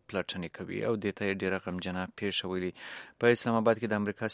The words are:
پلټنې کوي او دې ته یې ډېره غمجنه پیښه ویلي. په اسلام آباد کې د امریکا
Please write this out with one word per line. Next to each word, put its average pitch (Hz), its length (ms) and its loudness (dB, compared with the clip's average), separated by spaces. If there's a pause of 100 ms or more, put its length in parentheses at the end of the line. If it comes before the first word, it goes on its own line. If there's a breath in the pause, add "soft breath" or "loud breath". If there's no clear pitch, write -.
(120)
پلټنې 90 440 -4
کوي 95 320 -6
او 117 140 2
دې 101 160 0
ته 104 100 -2
یې 98 140 2
ډېره 95 240 2
غمجنه 92 400 -4 (140)
پیښه 98 320 -2
ویلي. 92 200 -2 (480 loud breath)
په 120 140 8
اسلام 117 260 2
آباد 110 200 6
کې 110 120 0
د 104 100 2
امریکا 104 320 -2